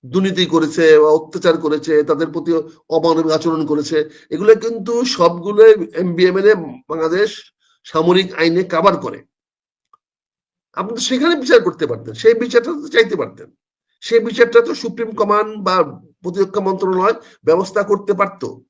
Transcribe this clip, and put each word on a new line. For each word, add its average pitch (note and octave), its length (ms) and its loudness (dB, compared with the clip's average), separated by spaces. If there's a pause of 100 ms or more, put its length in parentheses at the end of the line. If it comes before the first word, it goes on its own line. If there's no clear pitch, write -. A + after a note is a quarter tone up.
দুর্নীতি F3+ 400 -2 (100)
করেছে D#3+ 300 0 (180)
বা D3+ 60 4 (100)
অত্যাচার E3+ 360 -2 (100)
করেছে, D3+ 300 -2 (160)
তাদের D#3 240 -2
প্রতি E3 160 -6 (460)
অমানবিক D#3+ 420 0
আচরণ D#3+ 320 -4
করেছে, D3+ 260 -4 (380)
এগুলো G#3+ 180 2 (120)
কিন্তু A3+ 280 -6 (240)
সবগুলো F3 460 2 (400)
এমবিএমএল F3+ 500 0
এ - 20 4 (360)
বাংলাদেশ E3 380 -2 (580)
সামরিক F3+ 420 2 (120)
আইনে E3+ 220 2 (100)
কভার F3 320 2
করে। - 140 -10 (1600)
আপনি F#3+ 220 -8
তো - 120 -6
সেখানে C#4+ 320 0
বিচার B3+ 240 6
করতে - 240 -4
পারতেন, A2+ 220 -10 (100)
সেই A3+ 200 4
বিচারটা B3 280 0 (120)
তো D4 120 -14
চাইতে A3 260 2
পারতেন, - 280 -10 (540)
সেই A3+ 260 2
বিচারটা A#3 380 4
তো - 60 -8 (100)
সুপ্রিম A3+ 280 -8 (100)
কমান্ড G#3 300 0 (160)
বা F#3 100 0 (460)
প্রতিরক্ষা F#3+ 440 -4
মন্ত্রণালয় F#3 500 -2 (320)
ব্যবস্থা F#3 320 0 (100)
করতে G3+ 300 2
পারতো। F#3+ 280 -4 (220)